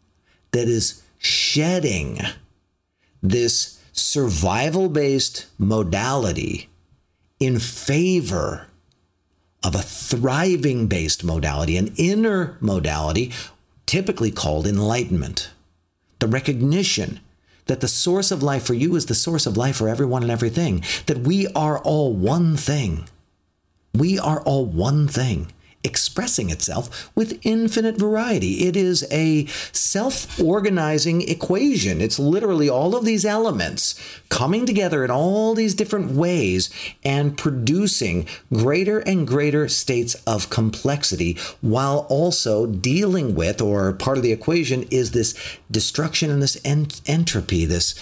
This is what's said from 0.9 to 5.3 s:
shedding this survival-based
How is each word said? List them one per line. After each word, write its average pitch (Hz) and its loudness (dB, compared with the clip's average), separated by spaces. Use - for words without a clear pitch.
shedding 139 0
this 117 0
survival-based 139 0